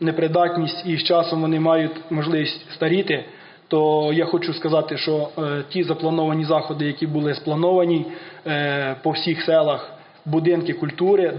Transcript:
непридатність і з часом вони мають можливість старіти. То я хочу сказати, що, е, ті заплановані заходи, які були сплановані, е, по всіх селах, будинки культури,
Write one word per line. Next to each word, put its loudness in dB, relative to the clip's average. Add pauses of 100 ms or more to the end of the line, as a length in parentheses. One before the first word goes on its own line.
непридатність 0
і -2
з -2
часом 2
вони 2
мають 0
можливість -2
старіти. 0 (420)
То 2
я 2
хочу -2
сказати, 0
що, -2
е, -4
ті -2
заплановані 0
заходи, 0
які -2
були -2
сплановані, 2 (420)
е, -2
по 0
всіх -2
селах, 2 (340)
будинки 2
культури, 0